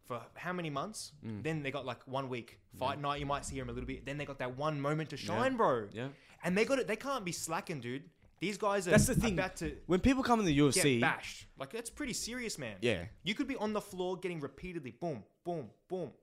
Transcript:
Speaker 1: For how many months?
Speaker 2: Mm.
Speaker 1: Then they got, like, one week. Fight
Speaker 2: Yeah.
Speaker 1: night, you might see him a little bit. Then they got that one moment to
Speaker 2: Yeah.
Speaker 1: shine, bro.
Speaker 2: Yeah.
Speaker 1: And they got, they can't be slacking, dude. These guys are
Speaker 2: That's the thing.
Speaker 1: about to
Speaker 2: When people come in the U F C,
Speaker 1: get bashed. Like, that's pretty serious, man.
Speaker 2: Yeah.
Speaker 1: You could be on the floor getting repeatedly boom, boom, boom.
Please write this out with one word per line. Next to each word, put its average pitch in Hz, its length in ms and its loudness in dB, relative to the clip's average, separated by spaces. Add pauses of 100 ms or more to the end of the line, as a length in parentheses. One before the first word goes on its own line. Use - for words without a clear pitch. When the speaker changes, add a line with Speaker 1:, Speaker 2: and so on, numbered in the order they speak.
Speaker 1:
For 117 160 -6 (140)
how 175 180 -6
many 170 160 -4
months? 151 420 -6 (140)
Speaker 2:
Mm. 107 160 -6
Speaker 1:
Then 156 200 -2
they 139 80 -2
got, 135 140 -4
like, 123 240 -6
one 131 220 -2
week. 120 280 -6 (200)
Fight 135 180 0
Speaker 2:
Yeah. 147 60 -8
Speaker 1:
night, 143 180 0
you 143 60 -4
might 139 180 -2
see 135 140 -6
him 123 100 -4
a 120 40 -6
little 123 140 -6
bit. 123 200 -8
Then 143 100 -4
they 147 80 -4
got 139 140 -10
that 127 180 -4
one 147 240 -2
moment 151 300 0
to 143 60 -8
Speaker 2:
Yeah. 117 100 -8
Speaker 1:
shine, 240 320 0
bro. 127 340 4
Speaker 2:
Yeah. 117 160 -6 (340)
Speaker 1:
And 180 140 2
they 220 80 6
got, 240 220 2
they 214 100 -2
can't 254 300 -4
be 170 60 -4
slacking, 165 480 -4
dude. 127 240 -6 (360)
These 196 160 0
guys 202 320 2
are 180 40 6
Speaker 2:
That's 208 140 10
the 254 100 2
thing. 214 180 4
Speaker 1:
about 190 220 0
to 151 200 -4 (100)
Speaker 2:
When 175 140 4
people 262 220 6
come 233 180 6
in 202 60 4
the 160 80 4
U 143 140 8
F 123 60 4
C, 151 240 6
Speaker 1:
get - 40 4
bashed. - 440 0 (120)
Like, 139 140 -10
that's - 180 -8
pretty 262 240 -6
serious, 233 420 -6
man. 113 240 -8
Speaker 2:
Yeah. 101 240 2 (180)
Speaker 1:
You 202 120 0
could 262 140 -2
be 262 80 -2
on 214 180 -2
the 208 80 0
floor 185 340 -4
getting 175 240 -6
repeatedly 143 520 -8
boom, 139 320 -6 (200)
boom, 160 240 -4 (200)
boom. 175 240 -4 (100)